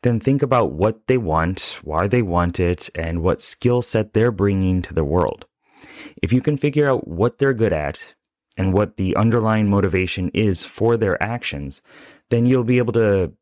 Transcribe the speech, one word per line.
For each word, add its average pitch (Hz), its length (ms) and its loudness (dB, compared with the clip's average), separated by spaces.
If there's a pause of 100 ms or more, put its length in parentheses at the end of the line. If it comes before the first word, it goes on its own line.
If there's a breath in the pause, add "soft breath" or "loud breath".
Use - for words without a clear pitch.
Then 120 160 2
think 135 240 0
about 120 300 2
what 85 360 -2
they 131 100 2
want, 82 680 -2
why 80 240 -2
they 123 140 2
want 87 360 0
it, 87 380 -2
and 82 260 -4
what 87 200 0
skill 123 400 -2
set 110 320 -4
they're 117 180 2
bringing 95 520 0
to - 100 -12
the 80 100 0
world. 78 420 -2 (760 loud breath)
If - 100 -2
you 127 80 4
can 147 160 0
figure 147 320 0
out 131 180 0
what 95 320 -2
they're 135 160 2
good 110 200 2
at 73 400 -6 (420)
and 95 160 0
what 101 240 0
the 95 220 -2
underlying 110 520 2
motivation 95 640 0
is 101 300 0
for 117 320 0
their 104 260 0
actions, 80 600 -8 (480 loud breath)
then 117 160 2
you'll 127 180 4
be 123 140 2
able 120 160 0
to 101 480 2